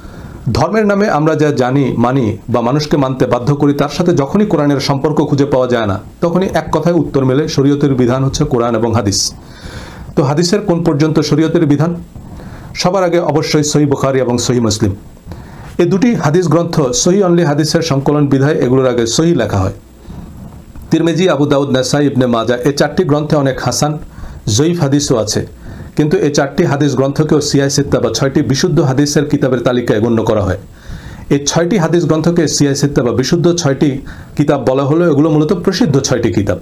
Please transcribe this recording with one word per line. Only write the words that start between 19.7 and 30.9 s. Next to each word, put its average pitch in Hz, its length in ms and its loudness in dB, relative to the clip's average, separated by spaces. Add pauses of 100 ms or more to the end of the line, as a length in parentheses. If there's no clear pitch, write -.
তিরমিজি, 170 380 2
আবু 147 160 2
দাউদ, 139 240 2
নাসাই, 131 360 2
ইবনে 131 200 2
মাজাহ 117 320 0 (100)
এ 139 40 2
চারটি 180 320 0
গ্রন্থে 151 320 0
অনেক 135 240 0
হাসান, 147 380 -2 (500)
জয়ীফ 156 340 0
হাদিসও 143 360 0
আছে, 104 280 -2 (500)
কিন্তু 151 220 2
এ 156 120 2
চারটি 143 340 0
হাদিস 139 320 0
গ্রন্থকেও 143 460 0
সিয়াহ 139 280 0
সিত্তা 139 300 0
বা 113 140 0
ছয়টি 143 280 0
বিশুদ্ধ 143 380 0
হাদিসের 143 460 2
কিতাবের 135 340 0
তালিকায় 123 400 0
গণ্য 113 240 0
করা 107 180 0
হয়। 104 160 -2 (720)